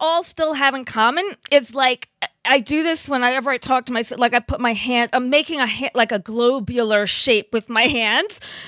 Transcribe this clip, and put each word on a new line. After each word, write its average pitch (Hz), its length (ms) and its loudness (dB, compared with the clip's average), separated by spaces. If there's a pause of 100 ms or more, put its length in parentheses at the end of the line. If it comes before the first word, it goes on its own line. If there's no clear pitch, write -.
all 330 220 2
still 320 320 -2
have 269 180 2
in 262 100 -8
common 247 420 0 (260)
is, 254 240 4
like, 254 340 0 (360)
I 269 140 6
do 302 220 -2
this 330 280 -2
whenever 254 420 0
I 247 60 -2
talk 254 300 -2
to 247 60 -6
myself, 233 260 -4
like, 240 140 2
I 240 60 4
put 233 220 -6
my 233 120 0
hand, 240 400 0
I'm 254 160 0
making 302 300 2
a 247 80 0
ha-, 226 260 -6
like, 226 200 0
a 202 60 0
globular 226 880 0
shape - 460 0
with 220 160 -4
my 226 140 2
hands. 240 560 0 (280)